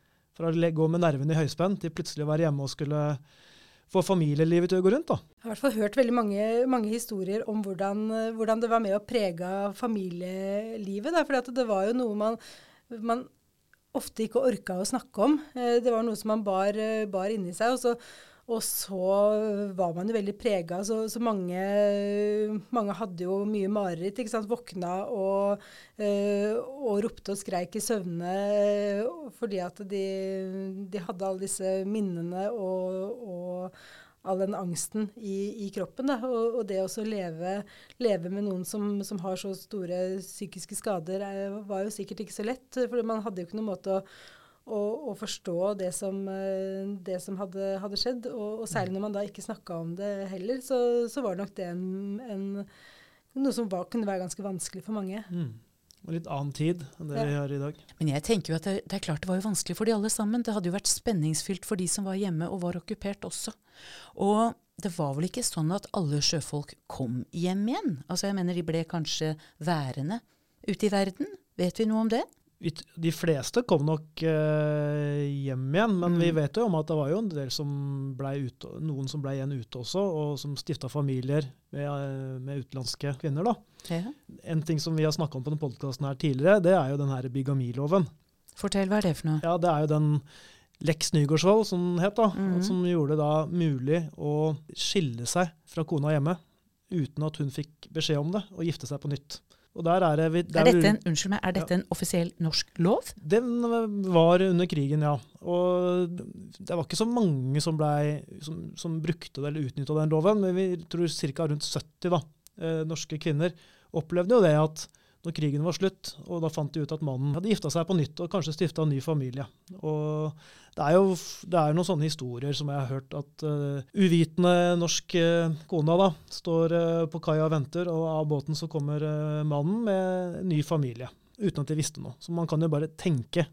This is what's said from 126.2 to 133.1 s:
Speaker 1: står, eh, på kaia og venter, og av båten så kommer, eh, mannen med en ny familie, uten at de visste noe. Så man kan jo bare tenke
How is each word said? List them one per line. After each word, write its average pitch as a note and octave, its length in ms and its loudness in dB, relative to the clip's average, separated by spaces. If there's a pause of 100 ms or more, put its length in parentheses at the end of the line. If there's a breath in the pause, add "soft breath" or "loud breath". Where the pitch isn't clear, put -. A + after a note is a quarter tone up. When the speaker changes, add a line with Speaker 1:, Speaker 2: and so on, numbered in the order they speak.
Speaker 1:
står, E3 420 2
eh, E3 340 2
på D#3+ 140 -6
kaia D#3 240 2
og D#3 60 2
venter, D#3+ 380 0
og E3 180 0
av D#3 220 0
båten D3 260 0
så D#3+ 160 -4
kommer, D3 320 -2
eh, D3+ 400 0
mannen D3+ 420 0
med F#3 560 0
en F#3 80 -2
ny D#3 140 4
familie, B2+ 460 -2 (320)
uten F#3 220 0
at - 40 -4
de D#3 80 -2
visste - 260 -2
noe. - 200 -10
Så - 100 -12
man E3+ 160 0
kan D#3 140 2
jo E3 80 4
bare D3+ 180 2
tenke D#3 680 0